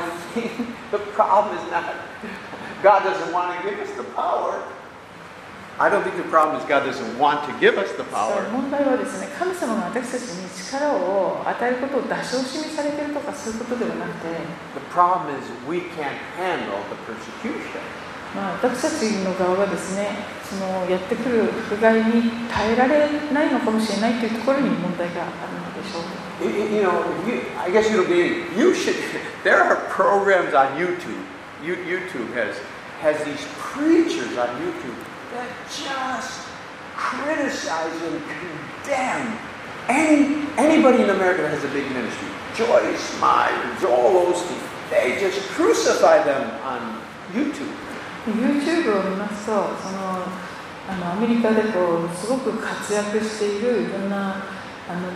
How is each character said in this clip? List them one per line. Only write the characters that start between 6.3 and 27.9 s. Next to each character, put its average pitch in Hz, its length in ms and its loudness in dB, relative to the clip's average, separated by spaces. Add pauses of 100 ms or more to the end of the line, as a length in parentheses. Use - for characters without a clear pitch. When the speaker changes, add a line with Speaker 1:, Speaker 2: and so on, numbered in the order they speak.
Speaker 1:
problem 156 240 6
is - 80 -6
God 135 240 2
doesn't 120 320 -4
want 147 240 4
to 131 160 -6
give 196 160 6
us 196 160 0
the 131 160 -6
power. 110 320 0
Speaker 2:
そ - 80 -4
う、 - 20 -6
問 277 200 -2
題 285 120 2
は 262 140 4
で 202 80 -4
す - 160 -6
ね、 - 160 -6
神 370 160 -2
様 254 240 -2
が 175 160 -2
私 247 180 -4
た 254 60 -2
ち 240 160 -8
に 185 160 -10
力 285 400 -4
を 190 560 0
与 185 80 0
え 240 160 0
る 247 80 0
こ 269 100 -4
と 269 120 -2
を - 20 2
出 190 140 -2 (100)
し - 80 -6
惜 269 320 -2
し - 0 -
み - 80 -8
さ 302 80 -2
れ 294 160 -2
て 294 80 -4
る 294 80 -6
と 285 60 -4
か、 208 120 -6
そ - 200 -8
う - 20 -6
い - 40 -6
う - 20 -6
こ 240 60 -6
と 240 120 -2
で 220 80 -2
は 165 80 -2
な 170 160 -6
く 170 40 -8 (120)
て、 165 160 -6 (320)
Speaker 1:
The - 160 -10
problem 175 480 2
is 120 80 -10 (240)
we 175 240 -4
can't 139 240 -6 (160)
handle 131 560 -4
the 110 160 -8
persecution. - 720 -8 (560)
Speaker 2:
ま 196 160 -4
あ、 175 40 -4
私 247 280 0
た 320 80 0
ち 302 160 -2 (160)
の 190 140 0
側 185 200 2
が 196 120 4
で 175 100 -2
す 190 180 -6
ね、 202 220 -2 (320)
そ 202 80 -6
の 190 320 -2
や 185 80 4
っ 185 40 -6
て - 140 -2
く 233 140 -2
る 220 160 4 (240)
迫 208 100 -2
害 226 300 6
に 233 220 4 (180)
耐 220 240 2
え - 20 2
ら 254 120 6
れ 294 200 6 (240)
な 294 120 2
い 285 100 2
の 240 60 2
か 233 100 0
も 220 100 4
し 208 140 0
れ 202 80 0
な 233 80 4
い 240 60 2
と 233 100 0
い 220 100 -2
う 240 40 -4
と - 60 -6
こ 269 80 4
ろ 285 80 2
に 220 100 2
問 170 260 -2
題 175 160 -2
が 175 80 -4
あ 156 40 -4 (200)
る 180 160 -8
の 170 160 -10
で 160 100 -8
し - 60 -8
ょ 170 80 -4
う。 - 160 -8 (240)
Speaker 1:
Y-, 214 160 0
y-, 214 160 0
you 208 80 4
know, 175 240 4 (240)
you, - 160 -2 (160)
I 175 80 -2
guess 214 220 6